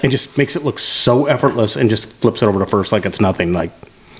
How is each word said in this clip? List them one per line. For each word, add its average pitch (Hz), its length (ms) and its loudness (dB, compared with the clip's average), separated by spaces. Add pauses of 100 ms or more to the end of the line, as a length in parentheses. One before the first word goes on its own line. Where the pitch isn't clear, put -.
and 127 80 0
just - 260 -4
makes 139 160 0
it 156 100 -6
look - 140 -4
so 127 480 2
effortless 117 480 0
and 127 160 2
just 110 160 -2
flips - 360 -2
it 113 40 4
over 98 140 2
to 95 60 0
first 101 260 0
like 101 140 0
it's 92 140 -4
nothing. 92 320 0
Like, 85 200 -4 (480)